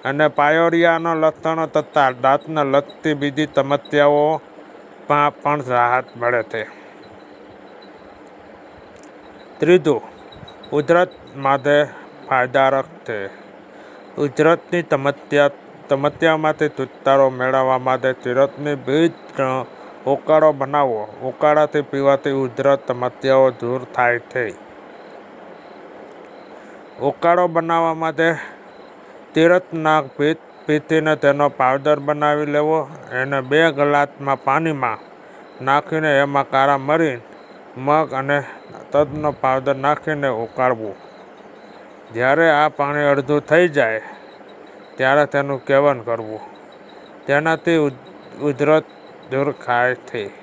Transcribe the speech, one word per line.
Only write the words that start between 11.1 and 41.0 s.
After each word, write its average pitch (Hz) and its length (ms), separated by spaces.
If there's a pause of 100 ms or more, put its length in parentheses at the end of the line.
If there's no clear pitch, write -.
માટે 139 520 (420)
ફાયદાકારક 135 560 (200)
છે. 101 240 (880)
ઉધરસની 160 720
સમસ્યા, 143 580 (400)
સમસ્યામાંથી 156 800
છુટકારો 135 600
મેળવવા 131 500
માટે 127 340
તીરથની 139 600
બીજનો 135 920 (380)
ઉકાળો 151 480
બનાવો. 135 500
ઉકાળાથી 147 800
પીવાથી 139 500
ઉધરસ 135 560
સમસ્યાઓ 131 640
દૂર 123 320
થાય 120 360
છે. 117 340 (2500)
ઉકાળો 170 460
બનાવવા 165 460
માટે 160 420 (1000)
તીરથના 160 680
બીજ 147 340 (300)
પીસીને 156 500
તેનો 143 340
પાવડર 139 500
બનાવી 147 460
લેવો. 147 440 (220)
એને 135 300
બે 151 300
ગ્લાસમાં 143 720
પાણીમાં 139 540 (680)
નાખીને 147 540
એમાં 139 300
કાળા 139 280
મરી, 139 440 (560)
મગ 143 360
અને 139 300 (480)
તજનો 147 400
પાવડર 131 440
નાખીને 143 520
ઉકાળવું. 113 680 (1160)